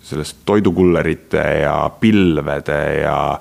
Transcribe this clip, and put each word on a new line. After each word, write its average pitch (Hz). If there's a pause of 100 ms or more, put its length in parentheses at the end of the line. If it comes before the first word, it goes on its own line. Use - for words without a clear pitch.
Sellest 73 (100)
toidukullerite 85 (180)
ja 73 (100)
pilvede 73
ja 71